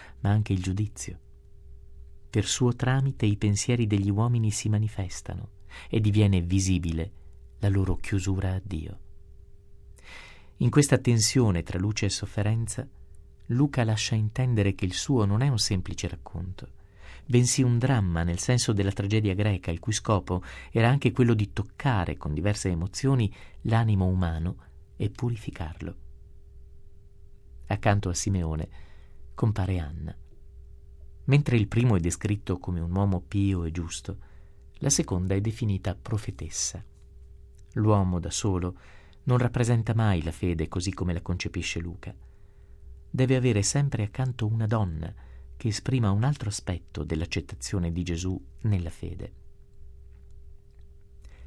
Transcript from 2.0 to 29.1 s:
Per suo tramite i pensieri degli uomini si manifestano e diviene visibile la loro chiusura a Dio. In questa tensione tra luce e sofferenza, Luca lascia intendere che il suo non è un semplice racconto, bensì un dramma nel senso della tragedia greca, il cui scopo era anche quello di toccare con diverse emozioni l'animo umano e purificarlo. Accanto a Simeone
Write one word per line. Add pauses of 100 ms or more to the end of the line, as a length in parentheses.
Per
suo
tramite
i
pensieri
degli
uomini
si
manifestano (360)
e
diviene
visibile (480)
la
loro
chiusura
a
Dio. (1600)
In
questa
tensione
tra
luce
e
sofferenza, (640)
Luca
lascia
intendere
che
il
suo
non
è
un
semplice
racconto, (520)
bensì
un
dramma
nel
senso
della
tragedia
greca,
il
cui
scopo (280)
era
anche
quello
di
toccare
con
diverse
emozioni (300)
l'animo
umano (400)
e
purificarlo. (1700)
Accanto
a
Simeone (640)